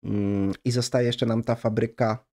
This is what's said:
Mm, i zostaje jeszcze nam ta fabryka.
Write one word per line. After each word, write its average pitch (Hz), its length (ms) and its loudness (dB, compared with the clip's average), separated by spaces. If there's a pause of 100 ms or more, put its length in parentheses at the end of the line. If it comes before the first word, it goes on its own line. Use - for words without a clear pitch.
Mm, 101 480 0 (120)
i 127 60 0
zostaje 123 360 0
jeszcze 120 200 0
nam 113 160 0
ta 117 120 0
fabryka. 113 720 -2 (120)